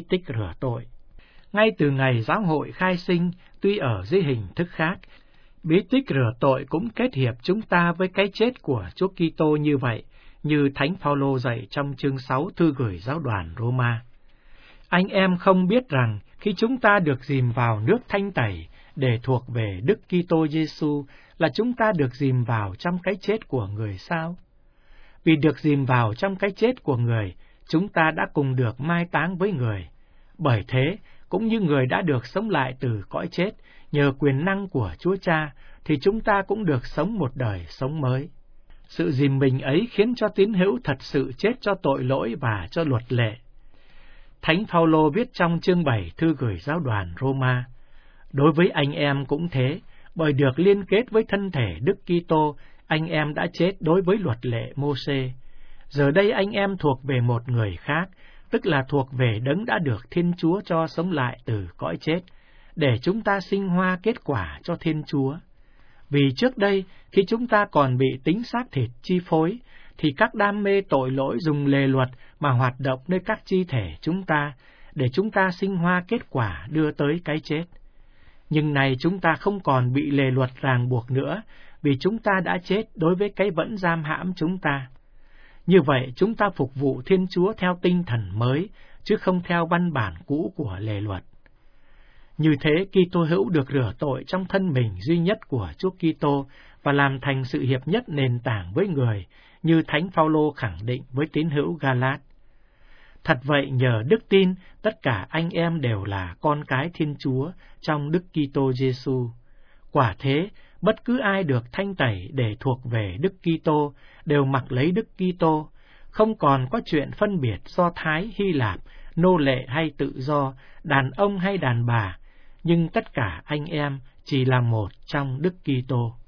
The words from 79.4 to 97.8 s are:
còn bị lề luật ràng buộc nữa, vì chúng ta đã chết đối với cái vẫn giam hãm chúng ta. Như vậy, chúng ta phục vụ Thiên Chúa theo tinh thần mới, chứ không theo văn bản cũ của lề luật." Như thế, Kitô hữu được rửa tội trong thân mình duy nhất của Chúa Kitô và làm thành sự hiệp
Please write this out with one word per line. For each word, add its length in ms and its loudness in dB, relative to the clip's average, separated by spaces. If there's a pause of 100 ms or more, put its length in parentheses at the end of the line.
còn 340 2
bị 180 0
lề 200 2
luật 180 0 (120)
ràng 280 2
buộc 220 -2
nữa, 300 -2 (400)
vì 180 2
chúng 180 0
ta 140 0 (120)
đã 200 0
chết 200 0 (120)
đối 200 4
với 140 0
cái 220 0
vẫn 260 -4
giam 260 0
hãm 300 -4
chúng 240 -2
ta. 300 -2 (800)
Như 160 8
vậy, 340 2
chúng 200 0
ta 200 2
phục 200 -4
vụ 300 0
Thiên 220 2
Chúa 300 0
theo 240 -2
tinh 220 2
thần 360 -4
mới, 300 0 (340)
chứ 140 2
không 260 0
theo 220 0
văn 280 0
bản 200 -2 (120)
cũ 300 -2
của 240 -6
lề 220 -4
luật." 220 -6 (1200)
Như 200 6
thế, 300 2
Kitô 320 2
hữu 260 0
được 240 0
rửa 260 0
tội 280 -4
trong 180 -4
thân 280 0
mình 180 0 (100)
duy 160 0
nhất 200 0 (100)
của 300 -4
Chúa 120 -2
Kitô 560 0 (380)
và 80 2
làm 300 2
thành 220 -2
sự 180 -4
hiệp 260 -2